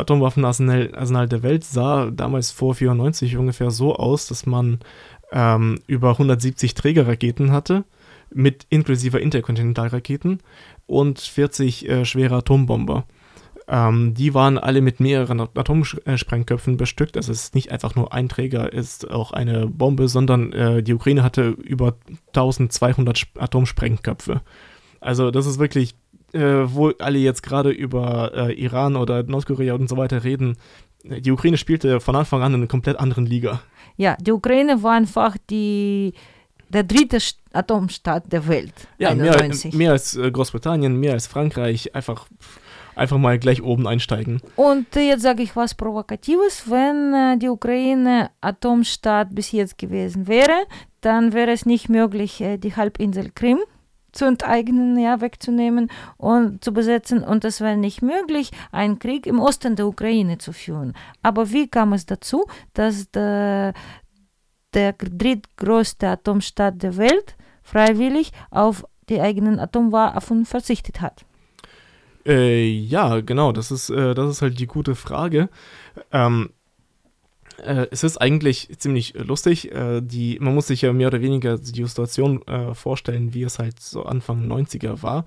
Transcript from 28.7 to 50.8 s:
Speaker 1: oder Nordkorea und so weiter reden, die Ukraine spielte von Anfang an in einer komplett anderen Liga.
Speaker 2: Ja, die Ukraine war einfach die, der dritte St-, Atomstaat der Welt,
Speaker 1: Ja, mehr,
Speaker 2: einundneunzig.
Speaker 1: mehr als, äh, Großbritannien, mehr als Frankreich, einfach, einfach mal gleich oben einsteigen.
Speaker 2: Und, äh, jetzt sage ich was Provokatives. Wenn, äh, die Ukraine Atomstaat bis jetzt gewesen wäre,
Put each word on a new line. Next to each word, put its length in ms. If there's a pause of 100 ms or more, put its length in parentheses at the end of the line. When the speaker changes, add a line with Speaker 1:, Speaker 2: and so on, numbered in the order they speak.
Speaker 1:
oder 300
Nordkorea 500
und 140
so 80
weiter 260
reden, 340 (460)
die 300
Ukraine 240
spielte 420
von 160
Anfang 280
an 120
in 60
einer 80
komplett 320
anderen 260
Liga. 340 (360)
Speaker 2:
Ja, 240
die 100
Ukraine 540
war 80
einfach 440 (120)
die, 640 (560)
der 160
dritte 320
St-, 220 (140)
Atomstaat 800
der 140
Welt, 260 (260)
Speaker 1:
Ja, 140
mehr, 200
Speaker 2:
einundneunzig. 420
Speaker 1:
mehr 160
als, 240
äh, 160
Großbritannien, 720
mehr 140
als 120
Frankreich, 720
einfach, 300 (680)
einfach 240
mal 220
gleich 200
oben 280
einsteigen. 520 (140)
Speaker 2:
Und, 400
äh, 140
jetzt 140
sage 200
ich 140
was 180
Provokatives. 960
Wenn, 420
äh, 260
die 100
Ukraine 840 (100)
Atomstaat 920
bis 160
jetzt 280
gewesen 500
wäre, 240 (480)